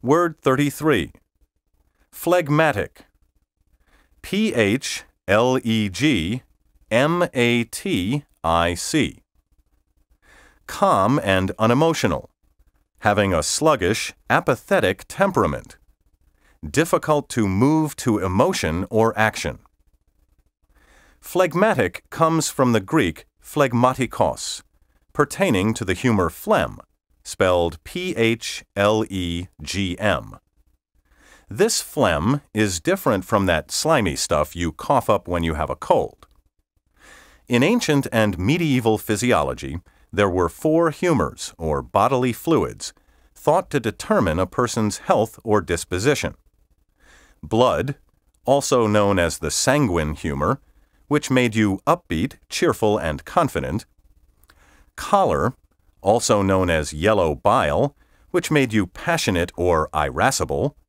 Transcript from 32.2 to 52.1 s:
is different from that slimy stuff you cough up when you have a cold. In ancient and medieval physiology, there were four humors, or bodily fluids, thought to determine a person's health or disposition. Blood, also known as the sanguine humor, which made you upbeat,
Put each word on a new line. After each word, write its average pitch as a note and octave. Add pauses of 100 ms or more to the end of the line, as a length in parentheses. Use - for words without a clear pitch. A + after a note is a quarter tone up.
is G#2
different D3
from G2+
that E2
slimy A#2
stuff -
you F2
cough -
up G#2
when F2
you D#2+
have D2+
a -
cold. - (1200)
In B2
ancient D#3+
and G#2+
medieval B2
physiology, E2 (320)
there G2
were F2
four D#3+
humors, C#3+
or D#2
bodily B2
fluids, - (400)
thought D3+
to D3
determine G#2
a F#2
person's A2
health -
or G#2
disposition. F2+ (1080)
Blood, A2 (500)
also C3
known G2+
as E2+
the D2+
sanguine F#2
humor, D#2+ (480)
which C#3+
made B2
you G#2+
upbeat, A2 (160)